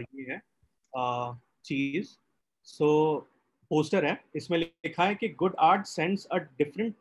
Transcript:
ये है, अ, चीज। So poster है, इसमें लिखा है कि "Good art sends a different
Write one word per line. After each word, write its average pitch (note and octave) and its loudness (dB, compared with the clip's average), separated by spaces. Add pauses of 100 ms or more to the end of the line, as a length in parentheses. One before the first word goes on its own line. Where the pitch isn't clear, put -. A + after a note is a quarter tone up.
(160)
ये C3 -10
है, F#3+ -12 (560)
अ, B2 -2 (320)
चीज। C#3 -4 (480)
So D3+ 2 (480)
poster D#3 2
है, F3+ -2 (120)
इसमें E3+ -2
लिखा E3 -2
है G3+ 2
कि G3+ -4
"Good F#3 0
art F#3+ 6
sends F#3+ -2
a F#3 0 (220)
different G#3 -4